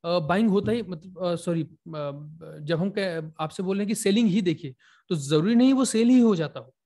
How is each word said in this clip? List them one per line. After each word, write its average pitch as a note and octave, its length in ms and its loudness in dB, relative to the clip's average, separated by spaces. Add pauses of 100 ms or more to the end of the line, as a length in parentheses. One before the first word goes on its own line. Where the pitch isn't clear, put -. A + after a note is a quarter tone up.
अ, F3 140 0
बाइंग F3+ 300 2
होता G#3 220 2
ही, A#3 120 -2
मतलब, F3+ 400 -12
अ, F3 120 0
सॉरी, E3 280 -4
अ, - 40 -6 (920)
जब D#3 200 -2
हम G3 100 -2
कह-, E3+ 500 -6
आपसे D#3 240 -6
बोल F#3+ 140 -2
रहे G3+ 60 -2
हैं G3+ 40 -4
कि G#3+ 80 -2
सेलिंग G#3 340 2
ही G3+ 120 2
देखिए, D#3 340 -4 (320)
तो F#3 80 -2
जरूरी D#3 400 0
नहीं B3+ 180 6
वो C4 120 2
सेल A3+ 220 2
ही B3+ 120 8
हो A3 160 6
जाता D3+ 240 -6
हो। - 160 -20 (100)